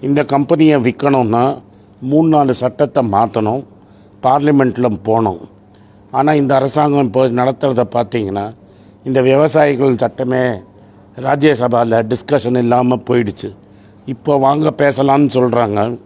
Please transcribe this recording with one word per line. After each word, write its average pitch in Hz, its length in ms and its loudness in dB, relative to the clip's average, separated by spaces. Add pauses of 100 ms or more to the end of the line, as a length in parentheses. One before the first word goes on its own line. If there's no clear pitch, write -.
இந்த 143 240 0
கம்பெனியை 147 560 2
விற்கணும்னா, 127 800 0 (400)
மூணு, 151 280 2
நாலு 147 260 2
சட்டத்தை 127 580 -2
மாத்தணும், 110 520 -2 (580)
பார்லிமெண்ட்ல 131 800 2
போகணும். 107 360 0 (720)
ஆனா, 143 220 0
இந்த 139 220 0
அரசாங்கம் 143 500 0
இப்போ 127 240 0
நடத்துறத 123 640 -2
பார்த்தீங்கன்னா, 107 600 -4 (500)
இந்த 131 180 0
விவசாயிகள் 139 760 2
சட்டமே 127 520 -2 (680)
ராஜ்யசபால 120 960 0
டிஸ்கஷன் 123 440 -2
இல்லாம 123 400 2
போயிடுச்சு. 113 580 -4 (520)
இப்போ 139 300 -2
வாங்க 147 400 0
பேசலாம்னு 139 520 2
சொல்றாங்க. 117 760 0